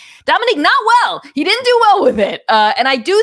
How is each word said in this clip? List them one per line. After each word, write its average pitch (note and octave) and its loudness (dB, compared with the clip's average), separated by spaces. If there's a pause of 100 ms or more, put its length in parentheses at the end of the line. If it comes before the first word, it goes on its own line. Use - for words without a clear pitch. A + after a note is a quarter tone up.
(240)
Dominique, G4 0
not E4+ 0 (120)
well. G#4 0 (100)
He C#4+ -6
didn't A4+ -2
do B4 2
well G4+ 2
with A#3+ 0
it. - -4
Uh, G#3+ 2
and B3 -2
I C4+ 0
do E4+ 0